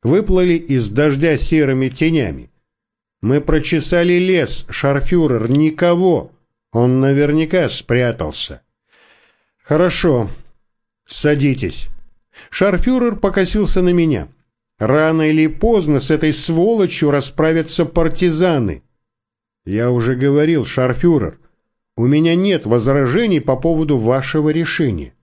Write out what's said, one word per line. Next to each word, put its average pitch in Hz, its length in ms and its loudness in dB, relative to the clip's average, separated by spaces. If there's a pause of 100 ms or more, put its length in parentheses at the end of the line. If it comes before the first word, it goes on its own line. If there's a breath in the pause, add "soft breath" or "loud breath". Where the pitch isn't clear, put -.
Выплыли 180 520 2
из 135 340 -2
дождя 143 480 0
серыми 135 500 0
тенями. 131 640 -2 (720)
"Мы 127 180 2
прочесали 165 760 0
лес, 180 540 0
шарфюрер, 139 800 0
никого. 156 840 2 (420)
Он 123 260 2
наверняка 147 720 0
спрятался". 120 920 -4 (1040 soft breath)
"Хорошо, 156 680 0 (760)
садитесь". 139 840 -2 (600 loud breath)
Шарфюрер 233 680 0
покосился 196 680 0
на 180 120 2
меня. 156 340 0 (500)
"Рано 156 520 2
или 156 180 2
поздно 160 540 0
с - 100 -2
этой 156 220 0
сволочью 175 760 0
расправятся 160 760 -2
партизаны". 156 1000 0 (840)
"Я 113 260 -2
уже 123 240 0
говорил, 143 500 2
шарфюрер, 131 720 0 (560)
у 113 100 -2
меня 156 300 2
нет 185 300 0
возражений 139 720 0
по 131 160 -2
поводу 156 420 0
вашего 135 520 0
решения. 143 720 -4